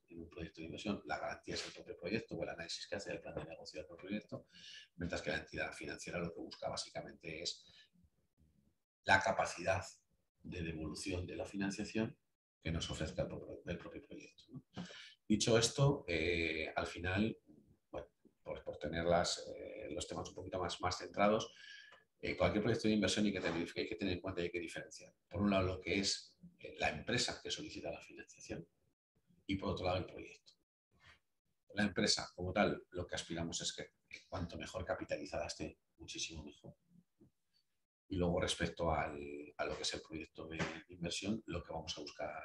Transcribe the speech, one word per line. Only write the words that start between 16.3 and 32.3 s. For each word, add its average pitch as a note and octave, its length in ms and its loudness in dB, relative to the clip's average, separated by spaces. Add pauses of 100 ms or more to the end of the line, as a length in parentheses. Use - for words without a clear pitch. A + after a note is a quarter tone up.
al E2+ 120 2
final, F#2 520 2 (520)
bueno, - 200 -8 (320)
por, D#2 200 -6
por D#2 140 -8
tener D#2+ 280 -2
las, E2+ 420 4 (100)
eh, - 340 -10
los D#2+ 160 -4
temas F2 220 -4
un - 60 -12
poquito F#2 240 -4
más, F2 240 -2
más F2+ 160 0
centrados, G2+ 560 4 (680)
eh, F#2 160 -2
cualquier F#2+ 260 6
proyecto A2 260 4
de G#2+ 60 8
inversión G#2 300 6
hay G2+ 80 6
que F#2 80 0
tener, E2+ 340 2
hay - 140 0
que F2 80 -4
tener F#2+ 180 2
en F2 60 -2
cuenta F2 220 -2
y - 20 2
hay F2 60 0
que F2 100 -2
diferenciar. - 540 -8 (140)
Por F#2+ 120 -2
un G2+ 100 6
lado, F#2+ 160 6
lo F#2 140 0
que F2+ 180 2
es, - 400 0 (200)
eh, - 200 -12
la - 120 4
empresa - 520 0
que - 80 -6
solicita D#2+ 400 -4
la E2 100 -6
financiación - 640 -10 (800)
y, G2 100 2
por F#2+ 140 0
otro F2+ 160 0
lado, F2+ 120 4
el F2+ 80 0
proyecto. - 460 -14 (1200)
La G#2 100 6
empresa, G2+ 500 4